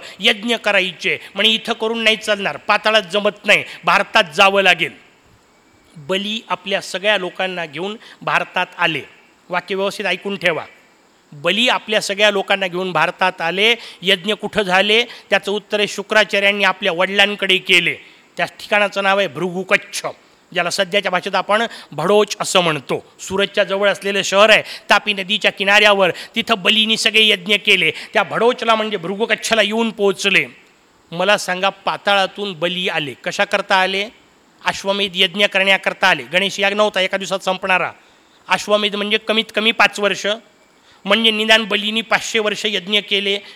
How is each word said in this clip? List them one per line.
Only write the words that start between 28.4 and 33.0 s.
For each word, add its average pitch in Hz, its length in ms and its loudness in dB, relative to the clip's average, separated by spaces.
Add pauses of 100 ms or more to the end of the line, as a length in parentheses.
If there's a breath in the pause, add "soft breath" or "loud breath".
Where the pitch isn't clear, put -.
म्हणजे 214 220 -2
भृगुकच्छला 208 640 -2
येऊन 220 280 0
पोहोचले. 196 560 2 (640)
मला 190 260 2
सांगा, 185 300 -2
पाताळातून 196 840 -2
बली 180 360 -4
आले, 156 260 -6 (100)